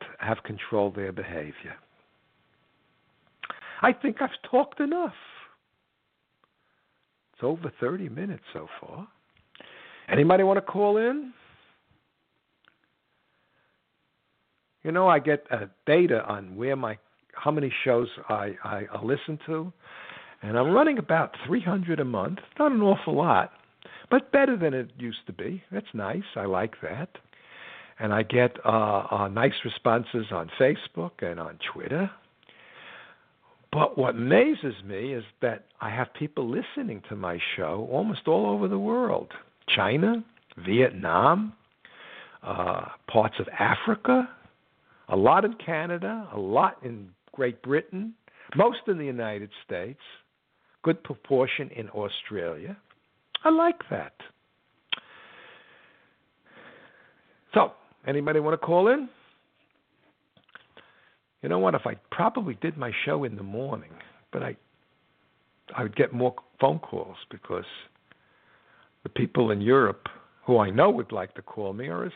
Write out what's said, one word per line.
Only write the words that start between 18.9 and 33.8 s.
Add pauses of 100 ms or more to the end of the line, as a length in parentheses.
I
listen (100)
to, (680)
and
I'm
running
about (100)
three
hundred
a
month. (180)
Not
an
awful
lot, (580)
but
better
than
it
used
to
be. (120)
That's
nice. (140)
I
like
that. (920)
And
I
get,
uh,
uh,
nice (100)
responses
on (100)
Facebook (100)
and
on (160)
Twitter. (1600)
But